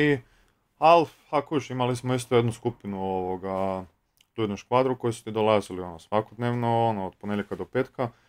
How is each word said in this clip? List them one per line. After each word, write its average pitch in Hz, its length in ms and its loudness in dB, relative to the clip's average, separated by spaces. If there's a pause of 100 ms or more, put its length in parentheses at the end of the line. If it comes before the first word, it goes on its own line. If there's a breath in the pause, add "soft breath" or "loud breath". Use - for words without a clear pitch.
i, 143 140 4 (600)
al, 160 280 8 (240)
a 147 120 0
kuš, 143 280 -4
imali 127 260 -2
smo 127 180 -2
isto 127 220 0
jednu 117 160 4
skupinu, 101 500 -6
ovoga, 95 840 -4 (480)
tu 110 80 -4
jednu 101 160 -2
škvadru 131 380 0
koji 117 180 -4
su - 100 -16
ti 110 80 -10
dolazili, 107 500 2
ono, 85 180 -12
svakodnevno, 117 840 -2
ono, 101 220 -2
od - 80 -14
ponedjeljka 104 400 -6
do 90 100 -8
petka. 127 440 -4 (200)